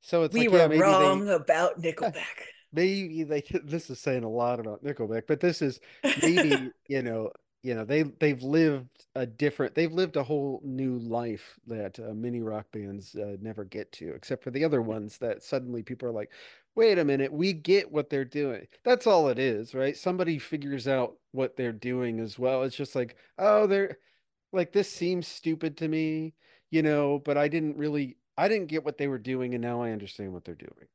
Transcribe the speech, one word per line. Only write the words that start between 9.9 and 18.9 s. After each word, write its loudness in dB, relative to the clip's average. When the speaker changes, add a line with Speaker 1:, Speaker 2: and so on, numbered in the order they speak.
Speaker 1:
lived 0
a 0
whole -2
new -4
life -6
that, -8
uh, -10
many -4
rock -6
bands, -10
uh, -8
never -10
get -12
to, -12
except -10
for -10
the -2
other 2
ones -6
that -4
suddenly -6
people -8
are -4
like, -8
"Wait 6
a 4
minute, 2
we 0
get 2
what -2
they're -2
doing." -6
That's 4